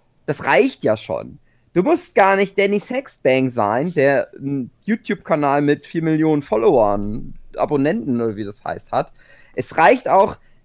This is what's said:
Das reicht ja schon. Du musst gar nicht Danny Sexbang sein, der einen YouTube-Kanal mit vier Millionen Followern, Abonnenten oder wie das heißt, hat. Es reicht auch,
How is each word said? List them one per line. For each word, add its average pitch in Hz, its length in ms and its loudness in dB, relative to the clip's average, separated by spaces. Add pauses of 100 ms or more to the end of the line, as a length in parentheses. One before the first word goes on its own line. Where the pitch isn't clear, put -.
(260)
Das - 200 -6
reicht 196 400 2
ja 110 100 2
schon. 62 440 -10 (340)
Du 175 100 0
musst 311 320 -2
gar 196 220 4
nicht 196 200 -2
Danny 202 220 2
Sexbang 131 680 -2
sein, 120 440 -2
der 139 360 2 (100)
einen 139 320 -6 (140)
YouTube-Kanal 156 760 -2
mit 147 240 0
vier 165 160 -6
Millionen 156 400 0
Followern, 110 920 0 (240)
Abonnenten 139 640 -2
oder 110 160 -4
wie 104 80 -8
das 101 180 -16
heißt, - 300 -10
hat. 131 180 -2 (440)
Es - 220 -8
reicht 226 300 4
auch, 190 300 2 (280)